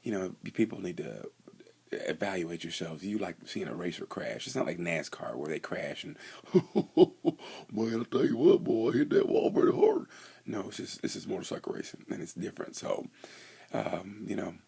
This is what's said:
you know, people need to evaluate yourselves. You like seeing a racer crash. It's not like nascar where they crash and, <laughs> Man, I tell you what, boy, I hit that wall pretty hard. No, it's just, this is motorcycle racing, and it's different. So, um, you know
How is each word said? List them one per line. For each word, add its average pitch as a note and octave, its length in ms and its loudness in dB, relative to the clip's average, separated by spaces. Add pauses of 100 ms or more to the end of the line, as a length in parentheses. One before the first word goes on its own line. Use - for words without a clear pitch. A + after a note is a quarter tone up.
you A#2+ 100 -4
know, F#2 220 -2 (180)
people A2+ 280 0
need F2+ 180 -6
to - 300 -8 (640)
evaluate - 720 -2
yourselves. E2 400 -6
You G#2 140 -2
like F#2 180 -4 (100)
seeing F#2+ 220 -6
a B1 60 -6
racer F2 320 -4
crash. - 400 -6
It's B2+ 100 -6
not - 100 0
like F2 120 -2
nascar E2 580 -4
where D2 120 -4
they D2+ 120 -2
crash - 440 -6
and, - 160 -12
<laughs> - 1500 2
Man, A2+ 280 0
I A#2+ 100 -2
tell A#2+ 160 2
you - 100 4
what, C#3+ 280 8
boy, A2 260 2
I - 80 2
hit D3 120 4
that - 180 6
wall - 220 4
pretty - 260 6
hard. - 300 6 (400)
No, - 220 -4
it's - 100 -10
just, - 240 -8
this - 140 -2
is - 100 -8
motorcycle - 460 -4
racing, - 380 -8
and - 100 -6
it's - 140 -8
different. - 420 -8
So, - 300 -4 (680)
um, G2 540 -4
you G#2 100 -4
know - 180 -4 (140)